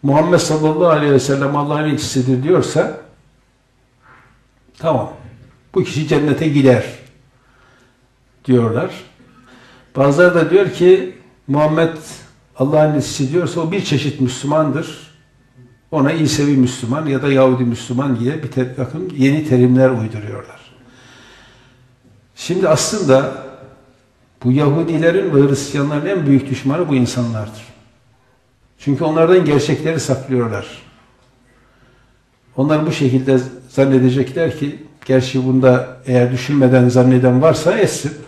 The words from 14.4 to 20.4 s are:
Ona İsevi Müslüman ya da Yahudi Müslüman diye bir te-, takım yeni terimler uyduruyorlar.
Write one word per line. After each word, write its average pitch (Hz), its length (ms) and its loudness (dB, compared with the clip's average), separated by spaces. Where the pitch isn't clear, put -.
Ona 147 220 0
İsevi 147 440 0
Müslüman 131 500 -2
ya 135 160 -2
da 143 100 0
Yahudi 131 320 4
Müslüman 120 560 -4
diye 147 220 -4
bir 127 80 -10
te-, 127 240 -4
takım 160 420 -8
yeni 143 320 0
terimler 127 420 4
uyduruyorlar. 110 680 -8